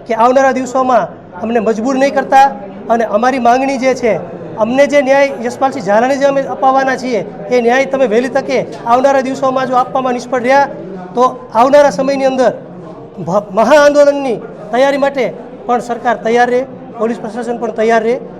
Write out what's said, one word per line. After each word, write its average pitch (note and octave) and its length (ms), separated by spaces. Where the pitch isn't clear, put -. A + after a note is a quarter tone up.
કે A3+ 100
આવનારા C4 380
દિવસોમાં B3+ 560
અમને A3+ 180
મજબૂર A3 360
નહીં C4+ 180
કરતા C4+ 320
અને A3+ 140
અમારી A#3 340
માંગણી C4 400
જે B3+ 160
છે, A#3+ 180
અમને B3 280
જે C#4+ 160
ન્યાય C#4 300
યશપાલસિંહ C4 420
ઝાલાને A#3 340
જે C#4 80
અમે C#4 200
અપાવવાના C4 500
છીએ, A#3+ 240
એ B3 100
ન્યાય B3+ 260
તમે C4+ 200
વહેલી A#3+ 300
તકે C4 220
આવનારા B3+ 420
દિવસોમાં C4 380
જો B3+ 80
આપવામાં B3+ 400
નિષ્ફળ B3 280
રહ્યા C#4 260
તો B3 100
આવનારા C#4 360
સમયની C4+ 400
અંદર B3+ 220
ભ-, F#3 320
મહા G#3+ 320
આંદોલનની C#4 560
તૈયારી C4+ 340
માટે C#4 200
પણ A#3+ 140
સરકાર A#3+ 360
તૈયાર A#3+ 340
રહે, B3 120
પોલીસ A3+ 200
પ્રશાસન A3+ 400
પણ A3+ 140
તૈયાર A3+ 300
રહે A#3 140